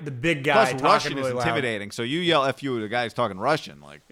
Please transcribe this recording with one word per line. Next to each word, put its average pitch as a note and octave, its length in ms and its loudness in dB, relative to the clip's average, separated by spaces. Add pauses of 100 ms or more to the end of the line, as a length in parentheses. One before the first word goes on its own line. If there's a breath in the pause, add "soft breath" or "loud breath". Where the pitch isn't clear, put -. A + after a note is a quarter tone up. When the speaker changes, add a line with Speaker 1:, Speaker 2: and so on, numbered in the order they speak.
Speaker 1:
the D3 80 -8
big C#3 320 -2
guy D3 100 2
Speaker 2:
Plus, C3 200 6
Speaker 1:
talking C3 120 -6
Speaker 2:
Russian D3 300 2
Speaker 1:
really C3+ 140 -2
Speaker 2:
is B2 60 -2
Speaker 1:
loud. B2 60 -2
Speaker 2:
intimidating. A#2 500 -2
So - 120 -6
you C#3 160 -2
yell D#3+ 260 4
"F C3 180 -2
you" C3 140 -2
at A2 60 -4
a G#2+ 40 -6
guy A#2+ 160 -2
who's A2+ 100 -6
talking G#2+ 260 -2
Russian. G#2 420 -2
Like, D2 200 -20 (100)